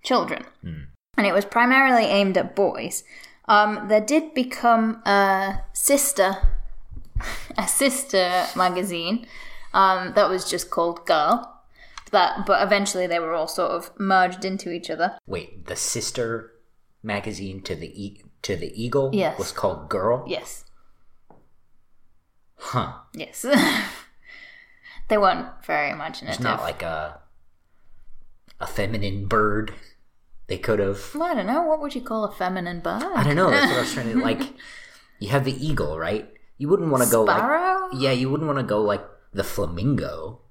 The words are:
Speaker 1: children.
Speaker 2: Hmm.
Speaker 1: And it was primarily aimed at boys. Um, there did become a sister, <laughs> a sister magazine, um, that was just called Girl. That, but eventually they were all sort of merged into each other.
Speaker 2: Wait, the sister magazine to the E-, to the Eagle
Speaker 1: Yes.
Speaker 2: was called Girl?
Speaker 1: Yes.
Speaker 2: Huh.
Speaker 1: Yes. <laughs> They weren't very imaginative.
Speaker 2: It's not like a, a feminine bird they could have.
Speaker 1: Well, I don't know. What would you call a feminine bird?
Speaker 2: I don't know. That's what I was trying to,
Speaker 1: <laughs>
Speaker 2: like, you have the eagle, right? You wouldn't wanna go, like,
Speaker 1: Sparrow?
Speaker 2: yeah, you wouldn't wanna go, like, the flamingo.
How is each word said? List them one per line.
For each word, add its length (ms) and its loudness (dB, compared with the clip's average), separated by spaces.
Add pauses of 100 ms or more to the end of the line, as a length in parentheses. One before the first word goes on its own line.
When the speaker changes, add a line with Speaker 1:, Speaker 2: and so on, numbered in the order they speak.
Speaker 1:
children. 420 0 (180)
Speaker 2:
Hmm. 200 -12 (340)
Speaker 1:
And 100 4
it 60 2
was 120 4
primarily 600 4
aimed 320 2
at 200 0
boys. 460 0 (460)
Um, 400 4
there 120 6
did 340 2
become 720 2
a 540 2 (120)
sister, 640 2 (640)
<laughs> 580 -6
a 120 -2
sister 760 2 (100)
magazine, 720 0 (460)
um, 440 4
that 120 6
was 220 -2
just 200 -4
called 360 -2
Girl. 500 2 (540)
That, 340 2
but 180 4
eventually 440 0
they 140 0
were 120 -2
all 140 -2
sort 240 -2
of 280 -6
merged 460 2
into 280 -6
each 180 -8
other. 260 -2 (100)
Speaker 2:
Wait, 400 -10
the 100 -8
sister 760 -4 (520)
magazine 580 -8
to 140 -6
the 100 -12 (180)
E-, 180 -14 (200)
to 140 -4
the 160 -8 (100)
Eagle 300 0
Speaker 1:
Yes. 260 0
Speaker 2:
was 140 -6
called 360 -4
Girl? 380 0
Speaker 1:
Yes. 380 -10 (1900)
Speaker 2:
Huh. 360 -6 (220)
Speaker 1:
Yes. 360 -14
<laughs> 40 6 (1500)
They 100 4
weren't 300 2 (180)
very 240 -2
imaginative. 460 -10
Speaker 2:
It's 80 -4
not 160 -2
like 240 -6
a, 340 -8 (1400)
a 80 -6
feminine 580 -2
bird 460 2 (760)
they 100 -6
could 220 0
have. 220 0 (160)
Speaker 1:
Well, 80 -2
I 100 0
don't 140 -2
know. 140 0
What 180 0
would 160 -8
you 40 -6
call 240 -4
a 60 -4
feminine 480 -4
bird? 240 -4
Speaker 2:
I 220 0
don't 100 2
know. 160 4
That's 160 4
what 100 2
I 40 0
was 120 -4
trying 200 -4
to, 80 2
Speaker 1:
<laughs> 20 0
Speaker 2:
like, 300 -2 (640)
you 120 -6
have 140 2
the 220 -4
eagle, 320 0
right? 320 -4 (280)
You 100 -4
wouldn't 240 2
wanna 180 2
go, 140 6
like, 140 4
Speaker 1:
Sparrow? 560 0
Speaker 2:
yeah, 180 0
you 180 0
wouldn't 160 -2
wanna 160 0
go, 200 0
like, 220 0 (280)
the 100 -4
flamingo. 1080 -4